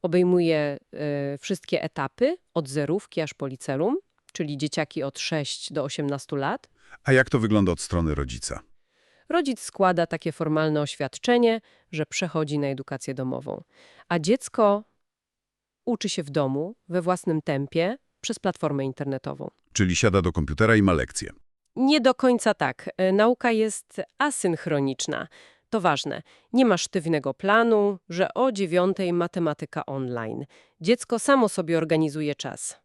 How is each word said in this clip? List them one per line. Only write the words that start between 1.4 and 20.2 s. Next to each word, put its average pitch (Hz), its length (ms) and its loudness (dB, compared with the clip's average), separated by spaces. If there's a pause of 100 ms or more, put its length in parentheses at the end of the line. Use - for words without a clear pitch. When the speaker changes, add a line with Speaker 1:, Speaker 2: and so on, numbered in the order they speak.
Speaker 1:
etapy, 240 540 -2 (160)
od 147 160 -2
zerówki 151 520 -2
aż 151 120 -6
po 139 140 -8
liceum, 147 500 -2 (360)
czyli 147 240 -6
dzieciaki 147 460 -4
od 139 160 -8
sześć - 540 -6
do 147 100 -2
osiemnastu 143 520 -6
lat. 143 340 -4 (340)
Speaker 2:
A 135 100 2
jak 131 160 6
to 131 100 2
wygląda 104 320 4
od 82 100 -2
strony 82 340 -2
rodzica? 60 440 -6 (680)
Speaker 1:
Rodzic 294 300 0
składa 175 480 0
takie 160 240 -6
formalne 156 500 0
oświadczenie, 226 800 0 (300)
że 156 140 -4
przechodzi 156 540 -4
na 143 80 -2
edukację 135 460 -8
domową. 131 500 -6 (460)
A 175 100 0
dziecko 208 640 2 (1000)
uczy 220 240 -2
się 175 140 -4
w 143 60 -10
domu, 143 460 -2 (140)
we 175 120 -2
własnym 170 400 0
tempie, 165 560 -2 (240)
przez - 180 -6
platformę 147 460 -2
internetową. 135 680 -8 (220)
Speaker 2:
Czyli 90 220 2
siada 98 260 4